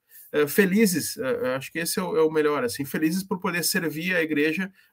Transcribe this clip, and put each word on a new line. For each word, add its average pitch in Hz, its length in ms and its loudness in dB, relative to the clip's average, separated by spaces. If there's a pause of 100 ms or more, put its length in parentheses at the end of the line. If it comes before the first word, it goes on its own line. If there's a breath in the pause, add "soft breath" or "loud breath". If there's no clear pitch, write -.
(320 soft breath)
é, 147 140 2
felizes, 185 720 2
é, - 140 -4
é, 123 240 -2
acho 139 160 -8
que - 80 -8
esse 160 220 -4
é - 20 -2
o, 160 140 -2
é 160 40 4
o 156 100 4
melhor, 147 340 2
assim, 120 200 -4
felizes 170 380 0
por 190 160 -4
poder 175 240 -2
servir 170 520 -2
a 170 80 2
igreja 160 480 0 (220 soft breath)